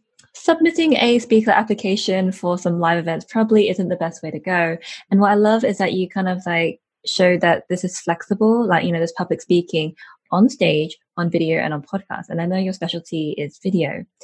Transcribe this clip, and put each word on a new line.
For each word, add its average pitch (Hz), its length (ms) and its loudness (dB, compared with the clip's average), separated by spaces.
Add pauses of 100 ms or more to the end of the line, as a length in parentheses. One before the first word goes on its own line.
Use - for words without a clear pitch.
(320)
submitting 330 640 2
a 240 240 2
speaker 226 320 2
application 196 840 0
for 175 260 -4
some 175 220 -2
live 170 180 0
events 165 300 -4
probably 220 400 2
isn't 180 200 -2
the 170 80 -2
best - 260 -6
way 156 80 -10
to 151 80 -10
go. 170 380 -2 (340)
And 196 100 4
what 202 100 4
I 208 40 4
love 214 280 4
is 202 160 0
that 185 140 0
you 185 160 -2
kind 190 200 -4
of, 185 180 -4
like, 165 340 -2 (260)
show 180 320 2
that 170 300 2
this 180 160 -4
is - 160 -6
flexible, 220 680 0
like, 170 180 2
you 175 60 -2
know, 170 80 -2
there's 165 140 -2
public 175 280 -4
speaking 170 540 -2 (380)
on 196 160 4
stage, 160 480 0 (200)
on 175 140 -2
video, 160 300 0
and 156 120 -4
on 147 100 -6
podcast. - 480 -10
And 165 120 -4
I 170 40 -4
know 185 120 -2
your 185 140 -2
specialty 165 680 -6
is 147 240 -10
video. 175 420 -2 (180)